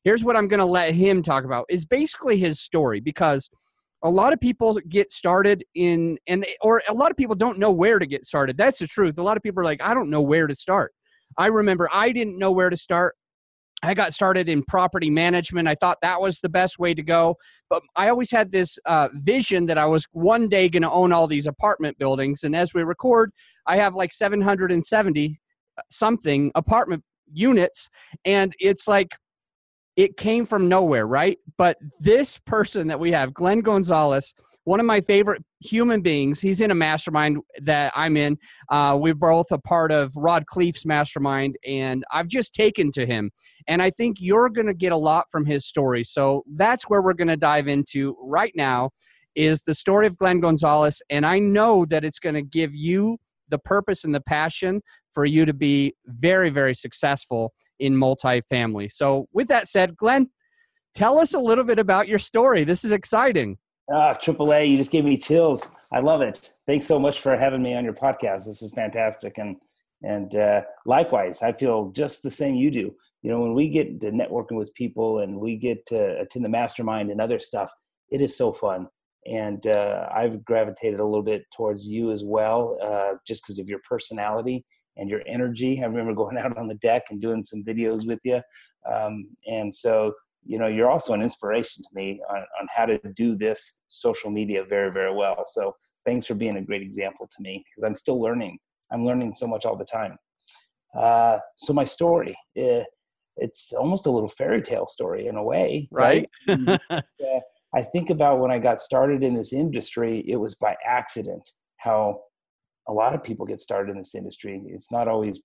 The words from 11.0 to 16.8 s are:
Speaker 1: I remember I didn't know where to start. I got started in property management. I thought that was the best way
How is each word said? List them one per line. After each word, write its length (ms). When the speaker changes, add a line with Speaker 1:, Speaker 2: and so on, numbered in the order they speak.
Speaker 1:
I 100
remember 440
I 220
didn't 260
know 100
where 200
to 80
start. 380
I 100
got 200
started 340
in 160
property 460
management. 580
I 80
thought 260
that 200
was 180
the 80
best 320
way 140